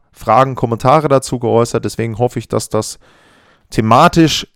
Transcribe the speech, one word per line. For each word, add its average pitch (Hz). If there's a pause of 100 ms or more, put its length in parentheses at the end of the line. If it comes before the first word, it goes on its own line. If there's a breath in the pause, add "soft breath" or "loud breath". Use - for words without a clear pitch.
(120)
Fragen, 127
Kommentare 131
dazu 135
geäußert, 117
deswegen 110
hoffe 123
ich, 113
dass -
das - (720 soft breath)
thematisch 143